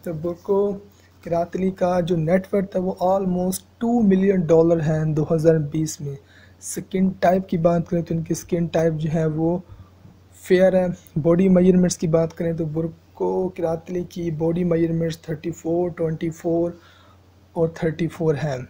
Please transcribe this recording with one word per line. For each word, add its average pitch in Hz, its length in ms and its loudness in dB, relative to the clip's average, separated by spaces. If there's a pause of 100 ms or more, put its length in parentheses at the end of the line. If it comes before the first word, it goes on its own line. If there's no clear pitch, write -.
तो 175 100 -8
बुरको 185 580 -2 (520)
किरातली 175 460 -2
का 185 300 -2
जो 175 160 0
नेटवर्थ 190 580 0
है 190 60 0
वो 185 220 -4
almost 185 600 0 (180)
two 240 200 2
million 190 460 4
dollar 165 340 6
है 156 340 0
दो 151 180 0
हज़ार 160 260 4
बीस 156 420 -4
में। 139 180 -10 (420)
Skin 190 500 -2
type 190 360 0
की 185 120 -2
बात 170 300 2
करें 170 140 -2
तो 165 120 -4
इनकी 165 200 -4
skin 170 320 -4
type 165 260 0
जो 156 180 -4
है 160 160 0
वो 165 380 -2 (840)
fair 185 280 4
है। 180 180 0 (240)
Body 170 300 4
measurements 180 480 4
की 185 100 -4
बात 165 260 0
करें 165 240 -4
तो 165 100 -4
बुरको 175 840 -4
किरातली 175 560 -6
की 170 260 -8
body 165 340 -2
measurements 165 540 -2 (100)
थर्टी 160 220 -8
फ़ोर, 170 400 -4
ट्वेंटी 165 400 -4
फ़ोर 170 480 -4 (800)
और 165 260 -2
थर्टी 160 240 -2
फ़ोर 156 300 -2
है। 131 340 -6